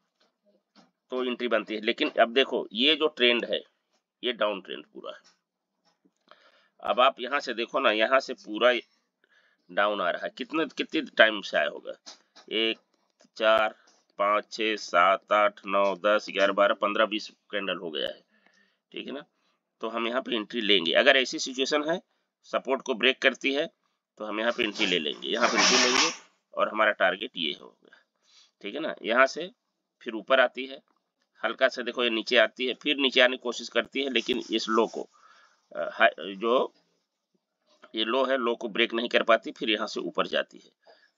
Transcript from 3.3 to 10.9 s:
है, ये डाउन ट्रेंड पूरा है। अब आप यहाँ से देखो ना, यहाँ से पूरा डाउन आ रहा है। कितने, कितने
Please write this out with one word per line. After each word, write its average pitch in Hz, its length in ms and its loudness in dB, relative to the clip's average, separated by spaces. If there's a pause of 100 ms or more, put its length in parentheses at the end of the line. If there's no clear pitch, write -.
है, 98 160 -4 (640)
ये 120 100 -2
डाउन 104 280 -4
ट्रेंड 65 240 -14
पूरा 55 260 -14
है। - 220 -20 (1500)
अब 104 160 -2
आप 131 200 4
यहाँ 123 200 -4
से 135 140 -8
देखो 117 260 -4
ना, 127 120 2
यहाँ 113 280 4
से 135 160 -8
पूरा 117 360 0 (960)
डाउन 101 320 0
आ 87 80 0
रहा 87 160 -4
है। 87 120 -6
कितने, 151 280 -4 (120)
कितने 151 240 -4 (160)